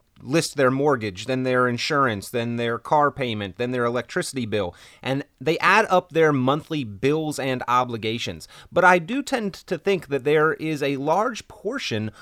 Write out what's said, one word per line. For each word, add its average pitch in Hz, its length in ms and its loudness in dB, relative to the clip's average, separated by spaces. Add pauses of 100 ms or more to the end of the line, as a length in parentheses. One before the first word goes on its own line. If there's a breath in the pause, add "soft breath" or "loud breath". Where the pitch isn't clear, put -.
(220)
list 156 340 -2
their 131 160 4
mortgage, 113 540 -2
then 127 180 -2
their 127 240 2
insurance, 123 640 -2
then 117 260 -4
their 117 240 -2
car 147 320 2
payment, 107 460 -6
then 123 140 -2
their 123 140 0
electricity 123 600 -4
bill, 101 280 -4 (300 soft breath)
and 135 200 -2 (160)
they 156 200 0
add 202 300 6
up 180 220 2
their 156 220 4
monthly 139 500 0
bills 139 540 -2
and 131 300 -4
obligations. 117 800 -2 (240 loud breath)
But 175 120 2
I 180 140 8
do 202 240 -4
tend 220 320 -4
to - 240 -8
think 185 300 -2
that 135 160 -4
there 151 300 4
is 156 280 -4
a 139 160 0
large 190 500 0
portion 117 640 -6 (100 loud breath)